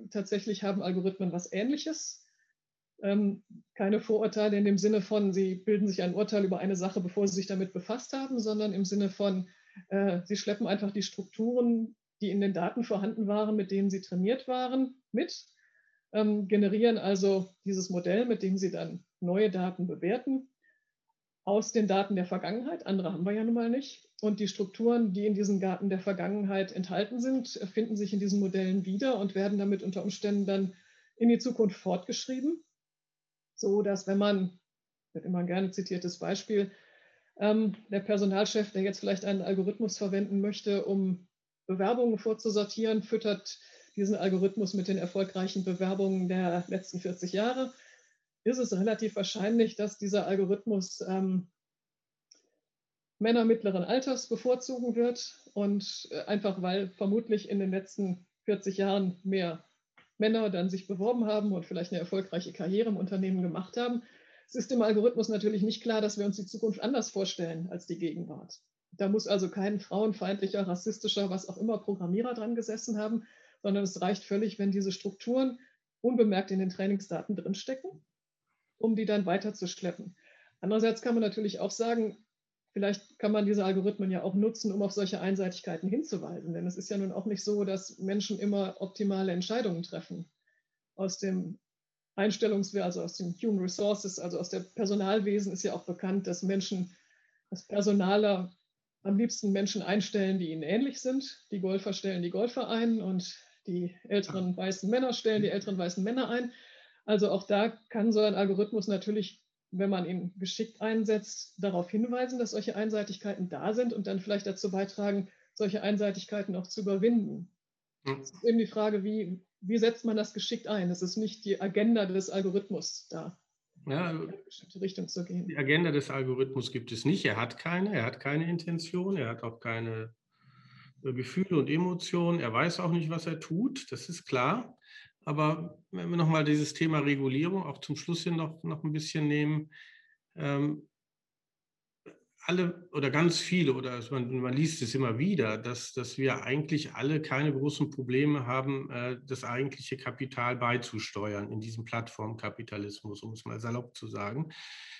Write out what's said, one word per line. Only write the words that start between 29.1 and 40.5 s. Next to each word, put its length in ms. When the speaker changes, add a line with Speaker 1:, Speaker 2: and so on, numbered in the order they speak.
Speaker 1:
und 160
werden 240
damit 240
unter 180
Umständen 440
dann 280
in 100
die 100
Zukunft 400
fortgeschrieben, 840
so 260
dass, 260
wenn 100
man, 420
wird 120
immer 140
ein 80
gerne 240
zitiertes 460
Beispiel, 540
ähm, 380
der 100
Personalchef, 720
der 100
jetzt 180
vielleicht 260
einen 160
Algorithmus 560
verwenden 440
möchte, 440